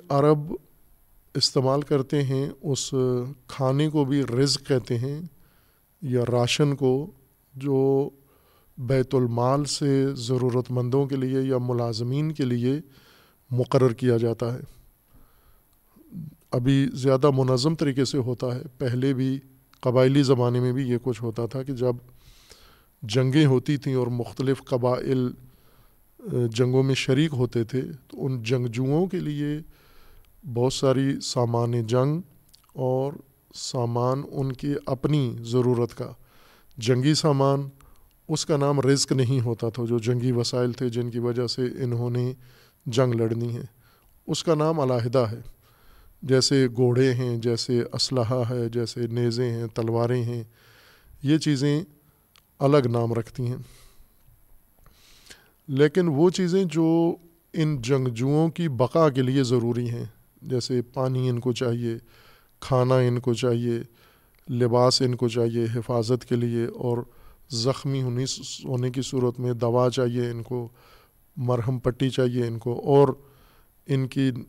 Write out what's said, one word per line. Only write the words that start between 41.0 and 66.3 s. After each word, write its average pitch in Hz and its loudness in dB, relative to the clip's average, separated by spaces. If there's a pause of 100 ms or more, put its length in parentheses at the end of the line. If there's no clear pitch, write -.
کی 120 -4
وجہ 120 -2
سے 131 -4 (220)
انہوں 120 -2
نے 123 -2 (520)
جنگ 123 2
لڑنی 117 0
ہے، - -10 (640)
اس 160 -4
کا 165 2
نام 156 0
علیحدہ 123 2
ہے۔ 117 -10 (840)
جیسے 131 4
گھوڑے 127 4
ہیں، 120 -2
جیسے 120 0 (100)
اسلحہ 123 0
ہے، 120 -2
جیسے 117 -4
نیزے 120 0
ہیں، 117 -6
تلواریں 117 0
ہیں، 117 -6 (800)
یہ 147 2
چیزیں 147 0 (760)
الگ 139 4
نام 117 0
رکھتی 117 -6
ہیں۔ 127 -4 (2000)
لیکن 151 4
وہ 160 4
چیزیں 185 0
جو 165 2 (380)
ان 156 -2
جنگجوؤں 131 0
کی 170 -4
بقا 143 2
کے 131 0
لیے 131 2
ضروری 120 0
ہیں، 117 -6 (360)
جیسے 123 -2
پانی 127 -2
ان 120 -2
کو 120 0
چاہیے، 117 -2 (640)
کھانا 127 2
ان 123 2
کو 123 -2
چاہیے، 120 0 (760)
لباس 123 4
ان 123 2
کو 120 0
چاہیے 117 0 (100)
حفاظت 120 -2
کے 123 0